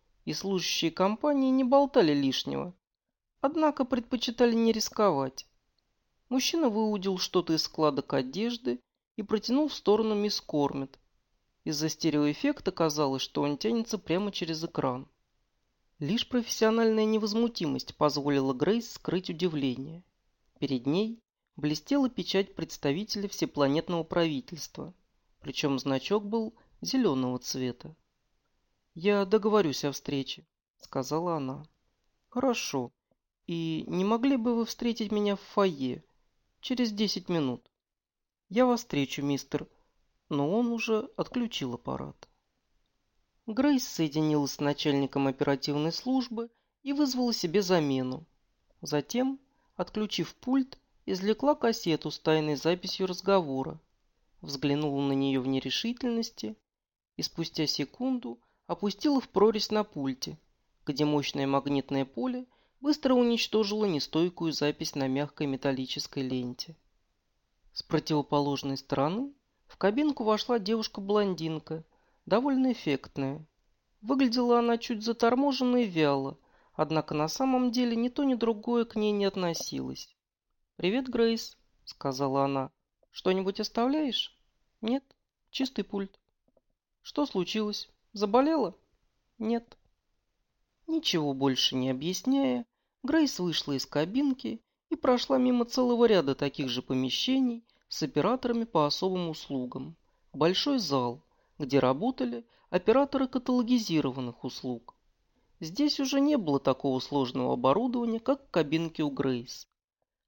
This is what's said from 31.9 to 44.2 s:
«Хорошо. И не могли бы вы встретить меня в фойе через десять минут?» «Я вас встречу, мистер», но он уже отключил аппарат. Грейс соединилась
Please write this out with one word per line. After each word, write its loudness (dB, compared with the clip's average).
«Хорошо. -2
И -2
не 0
могли 2
бы 0
вы 0
встретить -4
меня 2
в -8
фойе 0
через -2
десять -2
минут?» -2
«Я 4
вас 2
встречу, -2
мистер», -2
но 0
он 2
уже -2
отключил -4
аппарат. -8
Грейс 2
соединилась 0